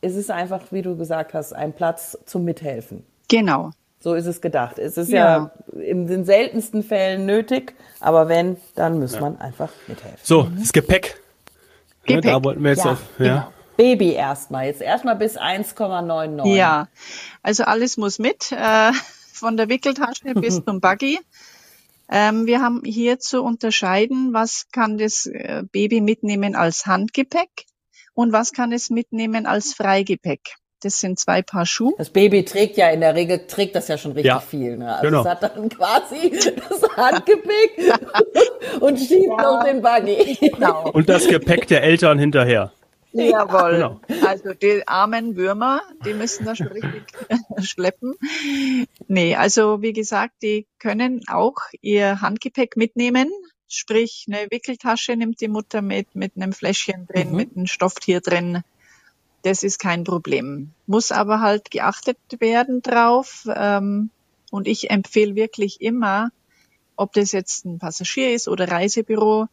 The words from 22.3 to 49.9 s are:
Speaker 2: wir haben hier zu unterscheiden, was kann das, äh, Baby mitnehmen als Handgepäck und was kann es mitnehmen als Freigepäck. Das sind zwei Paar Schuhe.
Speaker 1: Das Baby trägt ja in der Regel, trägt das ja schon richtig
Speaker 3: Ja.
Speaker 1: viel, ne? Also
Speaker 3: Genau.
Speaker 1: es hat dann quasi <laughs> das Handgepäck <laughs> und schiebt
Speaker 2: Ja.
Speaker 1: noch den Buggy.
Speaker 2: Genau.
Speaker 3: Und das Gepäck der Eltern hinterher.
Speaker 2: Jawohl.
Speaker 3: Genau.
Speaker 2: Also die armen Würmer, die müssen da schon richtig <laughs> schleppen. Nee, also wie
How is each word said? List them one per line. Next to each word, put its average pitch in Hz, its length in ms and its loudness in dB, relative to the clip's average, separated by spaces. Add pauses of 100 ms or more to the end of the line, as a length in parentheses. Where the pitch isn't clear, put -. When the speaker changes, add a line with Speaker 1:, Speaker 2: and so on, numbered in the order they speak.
Speaker 2:
wir 240 160 2
haben 240 240 0
hier 233 340 0
zu 254 240 -4
unterscheiden, 233 880 0
was 226 380 -2
kann 214 280 0
das, 214 260 -2
äh, - 460 -8
Baby 214 300 0
mitnehmen 208 540 -2
als 165 300 0
Handgepäck 226 640 -2 (640)
und 233 180 2
was 220 220 2
kann 240 180 -2
es 240 200 -6
mitnehmen 226 560 -4
als 208 260 -2
Freigepäck. 196 680 -2 (400)
Das - 180 -4
sind 185 200 -4
zwei 185 220 2
Paar 185 240 -4
Schuhe. 240 320 0
Speaker 1:
Das - 140 -8
Baby 196 340 6
trägt 208 320 0
ja 180 140 6
in 160 80 0
der 160 160 4
Regel, 175 320 -2
trägt 196 280 -4
das 170 120 -4
ja 156 100 -4
schon 147 140 -8
richtig 135 180 2
Speaker 3:
Ja. 127 100 2
Speaker 1:
viel, 123 380 -6
ne? 120 160 -6
Also 139 140 0
Speaker 3:
Genau. 151 140 4
Speaker 1:
es 117 60 2
hat 175 160 -2
dann 214 260 -4
quasi 240 600 2
<laughs> - 380 -2
das 381 120 -2 (140)
Handgepäck 415 840 4
<laughs> 370 1040 2
und 277 180 2
schiebt 370 260 4 (120)
Speaker 2:
Ja. - 40 2
Speaker 1:
noch 262 220 2
den 269 180 0
Buggy. 233 560 2 (160)
Speaker 2:
Genau. 165 380 0
Speaker 3:
Und 156 180 4
das - 180 6
Gepäck 170 400 4
der 147 140 6
Eltern 160 380 6
hinterher. 123 520 4 (420)
Speaker 2:
Jawohl. 202 600 4
Speaker 3:
Genau. 139 240 -2 (280)
Speaker 2:
Also 190 260 -4
die 202 340 0
armen 214 500 -2
Würmer, 214 420 0 (260)
die 208 80 -4
müssen 214 320 -6
da 220 80 -4
schon 196 140 -6
richtig 196 360 -10 (260)
<laughs> 226 320 -4
schleppen. 185 520 -4 (920)
Nee, 175 300 0
also 214 440 2
wie 220 120 -4